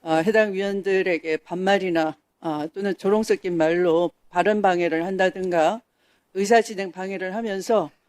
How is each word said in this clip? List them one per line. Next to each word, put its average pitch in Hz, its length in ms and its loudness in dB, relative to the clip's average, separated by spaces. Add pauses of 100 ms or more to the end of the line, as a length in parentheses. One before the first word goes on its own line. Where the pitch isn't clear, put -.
어, 160 140 -2
해당 208 380 2
위원들에게 190 840 -2
반말이나, 180 800 0 (240)
어, 151 320 -6
또는 196 240 -4
조롱 214 260 0
섞인 190 320 -2
말로 170 560 2 (180)
발언 202 320 0
방해를 175 440 0
한다든가 185 760 0 (520)
의사진행 202 580 0
방해를 185 440 -8
하면서 196 560 -2 (180)